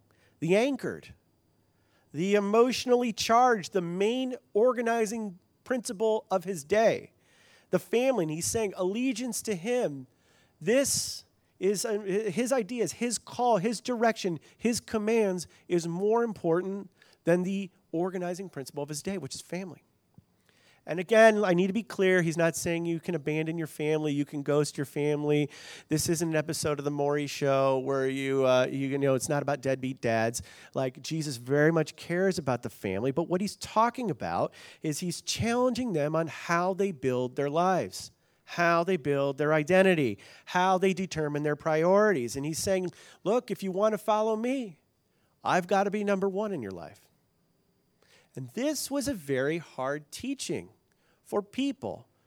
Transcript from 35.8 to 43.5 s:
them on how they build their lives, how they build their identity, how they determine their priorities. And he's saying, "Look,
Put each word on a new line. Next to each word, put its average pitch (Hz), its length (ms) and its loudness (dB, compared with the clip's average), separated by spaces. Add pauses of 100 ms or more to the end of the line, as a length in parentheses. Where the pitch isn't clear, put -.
them 156 240 0
on 165 100 0
how 175 460 -2
they 196 180 0
build 127 460 -2
their 143 140 -2
lives, 165 600 0 (340)
how 170 380 2
they 185 140 2
build 139 400 -2
their 147 160 0
identity, 156 640 4 (300)
how 185 320 2
they 190 160 2
determine 151 480 -4
their 147 140 0
priorities. 160 800 2
And 139 120 -6
he's 156 120 -4
saying, 190 340 -2 (320)
"Look, 233 260 0